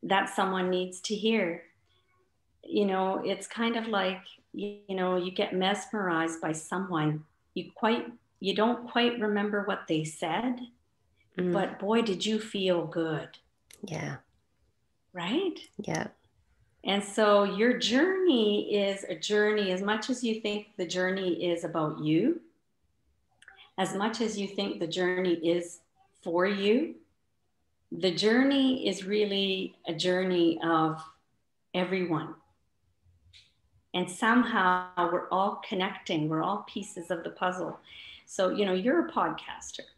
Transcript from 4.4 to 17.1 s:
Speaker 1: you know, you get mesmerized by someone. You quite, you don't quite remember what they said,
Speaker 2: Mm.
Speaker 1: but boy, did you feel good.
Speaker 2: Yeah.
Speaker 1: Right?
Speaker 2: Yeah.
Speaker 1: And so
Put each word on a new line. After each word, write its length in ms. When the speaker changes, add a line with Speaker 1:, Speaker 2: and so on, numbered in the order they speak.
Speaker 1:
you 380
know, 260
you 140
get 240
mesmerized 840
by 120
someone. 720
You 200
quite, 320
you 140
don't 360
quite 300
remember 440
what 240
they 160
said, 560
Speaker 2:
Mm. 140
Speaker 1:
but 280
boy, 220
did 220
you 140
feel 480
good. 420
Speaker 2:
Yeah. 360
Speaker 1:
Right? 460
Speaker 2:
Yeah. 300
Speaker 1:
And 180
so 420